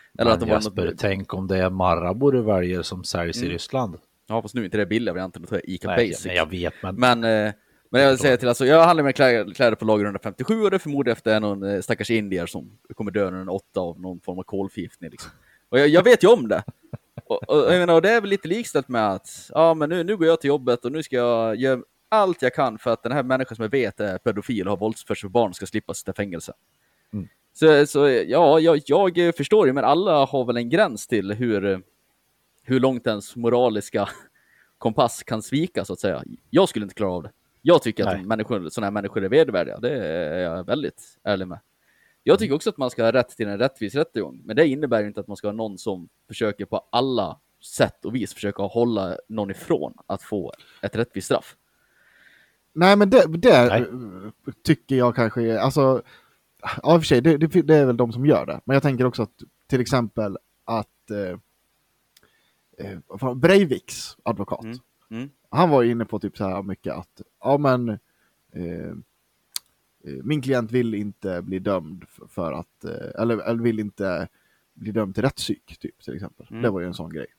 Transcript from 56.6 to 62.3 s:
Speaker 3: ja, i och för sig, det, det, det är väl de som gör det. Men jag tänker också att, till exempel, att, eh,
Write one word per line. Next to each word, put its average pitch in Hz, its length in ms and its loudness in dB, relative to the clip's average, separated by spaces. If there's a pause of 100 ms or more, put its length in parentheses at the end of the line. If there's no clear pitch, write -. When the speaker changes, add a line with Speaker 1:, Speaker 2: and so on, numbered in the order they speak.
Speaker 3:
ja, 151 120 6
i 175 40 8
och - 20 -2
för 156 60 -4
sig, 131 140 4
det, 151 160 6
det, 160 260 2
det 147 140 6
är 143 100 6
väl 123 100 2
de 117 160 0
som 123 140 -2
gör 120 200 4
det. - 180 -6
Men 131 100 0
jag 139 80 4
tänker 127 240 0
också 123 160 -2
att, - 200 -10 (240)
till 131 140 0
exempel, 117 580 -2 (260)
att, - 460 -8
eh, 95 280 -6 (1500)